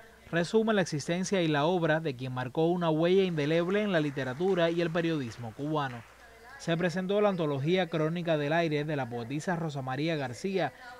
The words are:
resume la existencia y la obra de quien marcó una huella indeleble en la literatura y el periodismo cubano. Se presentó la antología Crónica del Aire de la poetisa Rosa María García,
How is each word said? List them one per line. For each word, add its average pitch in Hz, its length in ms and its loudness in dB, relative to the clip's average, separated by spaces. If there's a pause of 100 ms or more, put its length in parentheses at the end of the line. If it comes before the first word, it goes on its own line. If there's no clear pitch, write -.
(280)
resume 214 460 2
la 196 80 4
existencia 175 600 -2
y 165 40 2
la 147 200 2
obra 165 340 2
de 151 160 -4
quien 127 160 -8
marcó 127 340 0
una 175 240 2
huella 170 320 4
indeleble 170 600 2
en 208 100 0
la 165 80 4
literatura 151 680 0
y 170 100 -2
el 170 100 0
periodismo 143 680 -4
cubano. 139 460 -4 (560)
Se 165 180 -2
presentó 185 440 0
la 208 80 6
antología 165 600 0
Crónica 160 480 0
del 147 160 0
Aire 156 320 0
de 151 120 -2
la 127 120 -2
poetisa 120 460 -4
Rosa 147 280 -4
María 143 340 -2
García, 147 560 -4 (280)